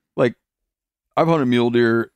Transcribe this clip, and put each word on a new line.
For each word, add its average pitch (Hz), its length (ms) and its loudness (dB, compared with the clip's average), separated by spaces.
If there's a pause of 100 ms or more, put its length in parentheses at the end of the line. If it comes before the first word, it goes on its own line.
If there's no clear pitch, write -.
(160)
like, 120 180 -2 (840)
I've 160 120 0
hunted 156 180 0
mule 120 240 0
deer 117 460 0